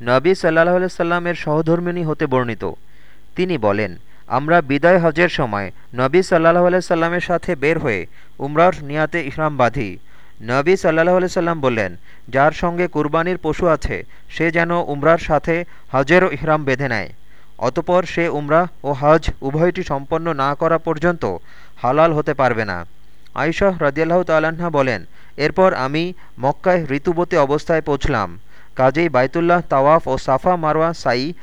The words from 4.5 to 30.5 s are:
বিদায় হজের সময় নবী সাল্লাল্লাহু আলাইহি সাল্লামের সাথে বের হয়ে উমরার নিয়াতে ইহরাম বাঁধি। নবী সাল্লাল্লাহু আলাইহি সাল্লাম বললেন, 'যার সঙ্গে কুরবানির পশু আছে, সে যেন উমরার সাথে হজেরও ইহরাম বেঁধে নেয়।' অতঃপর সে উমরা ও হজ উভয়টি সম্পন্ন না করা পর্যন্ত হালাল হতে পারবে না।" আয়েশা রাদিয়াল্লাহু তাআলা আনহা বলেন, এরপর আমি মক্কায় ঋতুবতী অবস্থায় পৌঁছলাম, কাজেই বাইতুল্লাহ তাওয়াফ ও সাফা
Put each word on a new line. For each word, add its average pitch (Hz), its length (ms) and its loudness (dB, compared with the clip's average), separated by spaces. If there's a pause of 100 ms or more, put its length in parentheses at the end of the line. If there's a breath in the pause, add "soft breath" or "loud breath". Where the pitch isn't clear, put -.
বিদায় 147 380 4
হজের 165 300 2
সময় 101 420 -4 (240 soft breath)
নবী 135 260 2
সাল্লাল্লাহু 175 460 4
আলাইহি 180 200 0
সাল্লামের 170 340 0
সাথে 175 340 -2
বের 151 240 0
হয়ে 104 260 -2 (340 soft breath)
উমরার 156 420 2
নিয়াতে 151 440 -2
ইহরাম 151 320 -2
বাঁধি। 113 400 0 (460 soft breath)
নবী 139 320 2
সাল্লাল্লাহু 170 420 4
আলাইহি 185 160 0
সাল্লাম 170 280 -2
বললেন, 110 360 0 (320 soft breath)
'যার 139 220 4
সঙ্গে 175 360 -2
কুরবানির 165 500 0
পশু 156 300 -2
আছে, 147 360 0 (260 soft breath)
সে 160 220 -2
যেন 170 200 0
উমরার 160 460 2
সাথে 165 480 0 (260 soft breath)
হজেরও 156 400 4
ইহরাম 151 320 0
বেঁধে 135 240 0
নেয়।' 107 220 -4 (480 soft breath)
অতঃপর 170 460 0
সে 170 260 -2
উমরা 147 380 2 (160)
ও 139 80 -2
হজ 147 380 4 (120)
উভয়টি 165 420 0
সম্পন্ন 160 500 -4
না 139 220 0
করা 165 220 2
পর্যন্ত 160 600 -2 (440 soft breath)
হালাল 151 320 4
হতে 151 200 0
পারবে 120 320 0
না।" 87 200 -6 (500 soft breath)
আয়েশা 170 440 0
রাদিয়াল্লাহু 160 440 2
তাআলা 160 240 2
আনহা 165 220 -4
বলেন, 131 360 0 (320 soft breath)
এরপর 165 360 2
আমি 156 400 -2 (260 soft breath)
মক্কায় 160 500 2
ঋতুবতী 170 480 0
অবস্থায় 151 440 2
পৌঁছলাম, 117 580 0 (360 soft breath)
কাজেই 135 340 2
বাইতুল্লাহ 170 520 2
তাওয়াফ 147 460 4
ও 131 100 0
সাফা - 380 2